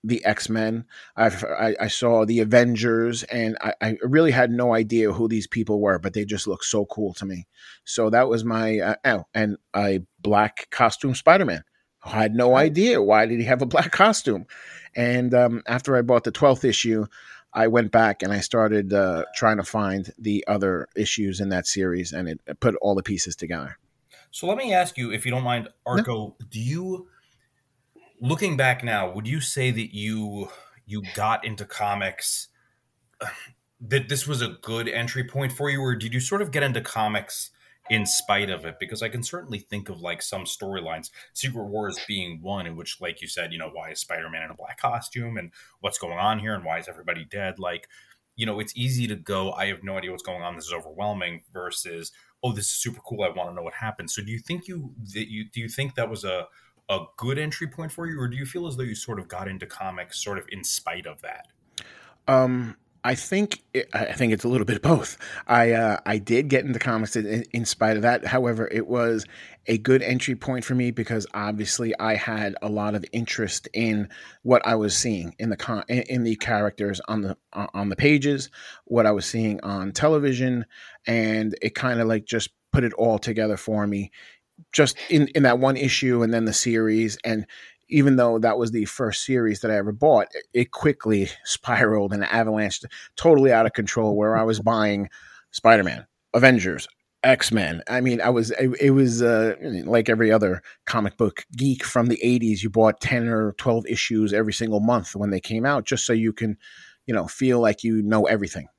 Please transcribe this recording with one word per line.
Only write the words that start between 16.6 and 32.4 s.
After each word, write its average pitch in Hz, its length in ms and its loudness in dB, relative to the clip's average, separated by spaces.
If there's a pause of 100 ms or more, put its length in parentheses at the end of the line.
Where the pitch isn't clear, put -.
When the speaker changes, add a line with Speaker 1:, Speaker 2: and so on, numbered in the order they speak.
Speaker 1:
issue, 110 420 2 (480)
I 113 140 4
went 113 240 4
back 110 320 4
and 95 80 -2
I 101 80 0
started, 104 540 2
uh, 92 320 2 (100)
trying 110 220 4
to 101 60 -2
find 98 540 -4
the 104 300 -2
other 95 480 0
issues 98 460 -2
in 98 80 -2
that 92 180 -2
series, 90 460 -2
and 87 160 -6
it, 80 180 -8
it - 140 -10
put 117 140 2
all 101 200 0
the 95 80 -4
pieces 90 320 -6
together. 78 420 -10 (540)
Speaker 3:
So - 160 -8
let 214 100 -2
me 254 160 -4
ask 180 240 0
you, 120 140 -4
if 107 140 -6
you 127 60 -2
don't 127 120 -2
mind, 120 240 -2 (240)
Speaker 1:
No. - 0 -
Speaker 3:
Arco, 117 440 -2 (140)
do 110 100 -10
you, 180 480 -6 (1120)
looking 156 360 0
back 123 260 2
now, 104 280 -2
would 107 160 -8
you 147 140 -4
say 127 300 -2
that 113 240 -6
you, 104 540 -6 (360)
you 104 160 -10 (140)
got 104 280 -2
into 104 220 -10
comics, - 840 -6 (680)